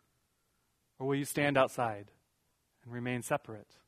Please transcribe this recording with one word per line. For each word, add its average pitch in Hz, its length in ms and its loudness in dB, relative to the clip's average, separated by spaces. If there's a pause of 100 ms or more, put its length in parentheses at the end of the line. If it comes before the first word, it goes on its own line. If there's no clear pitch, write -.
(1000)
Or 131 80 -4
will 139 100 2
you 143 80 -2
stand 143 320 2
outside 117 540 2 (760)
and 120 80 -14
remain 123 300 -4
separate?" 110 540 -6 (120)